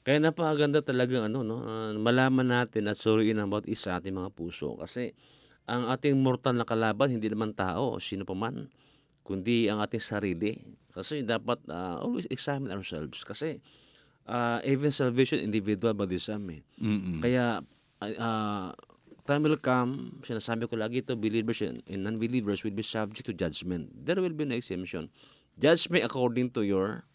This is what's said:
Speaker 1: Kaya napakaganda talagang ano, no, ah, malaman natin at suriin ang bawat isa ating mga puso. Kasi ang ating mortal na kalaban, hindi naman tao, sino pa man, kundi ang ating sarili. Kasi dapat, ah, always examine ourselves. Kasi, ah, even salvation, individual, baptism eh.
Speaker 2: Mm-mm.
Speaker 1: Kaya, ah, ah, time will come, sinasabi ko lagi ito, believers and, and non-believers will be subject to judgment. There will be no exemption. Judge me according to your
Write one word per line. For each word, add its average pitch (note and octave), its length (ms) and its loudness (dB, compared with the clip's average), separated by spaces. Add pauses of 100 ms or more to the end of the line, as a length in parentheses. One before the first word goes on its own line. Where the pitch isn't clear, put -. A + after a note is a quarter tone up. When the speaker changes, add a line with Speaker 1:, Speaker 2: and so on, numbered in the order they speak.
Speaker 1:
Kaya C#3 180 4
napakaganda D3+ 640 4
talagang B2+ 420 2
ano, A2 180 0
no, A2+ 200 -4
ah, A2 320 -4
malaman B2+ 520 6 (140)
natin A2 260 0
at G#2 120 0
suriin A2 400 6
ang G#2 100 0
bawat G#2 180 -2
isa G2 300 -4
ating F2+ 160 -4
mga F#2+ 200 -4
puso. E2 440 -6
Kasi - 380 -8 (500)
ang A#2+ 240 -2
ating C3 280 2
mortal C3 380 4
na A#2 120 2
kalaban, A2+ 460 2
hindi A2 160 0
naman G#2+ 260 0
tao, G#2 440 0
sino G2 260 -6
pa F#2+ 100 -6
man, A2+ 320 -4 (560)
kundi G#2+ 480 2
ang G#2+ 100 0
ating G#2+ 220 -2
sarili. G#2 560 -2 (320)
Kasi C#3+ 320 -8
dapat, A#2 460 -2
ah, F2 340 -6
always A#3+ 260 -4
examine C3+ 460 -4
ourselves. F2 480 -8
Kasi, - 400 -8 (640)
ah, A#2+ 360 0
even C#3 280 2
salvation, B2+ 480 2
individual, G#2 560 0
baptism G2+ 580 -4
eh. D#2 100 -12 (140)
Speaker 2:
Mm-mm. F#2+ 460 0
Speaker 1:
Kaya, A#2+ 400 2 (380)
ah, G#2 180 -6
ah, G#2+ 500 -2 (540)
time D3 240 2
will D3+ 160 2
come, B2+ 600 0
sinasabi A2+ 440 -4
ko A#2 100 -6
lagi A2+ 240 -2
ito, B2+ 140 -4
believers A2 480 0
and, F#2 240 -4
and F#2+ 160 -6
non-believers A2 640 -2
will G#2+ 80 -2
be G#2 80 -4
subject G#2+ 400 -4
to - 100 -6
judgment. F2 540 -4 (100)
There E3 220 -2
will F3+ 160 0
be D#3 100 -4
no C3 140 -2
exemption. F#2 560 -6 (420)
Judge D#3+ 320 4
me E3+ 140 2
according B2 560 0
to A2 80 2
your G2 500 2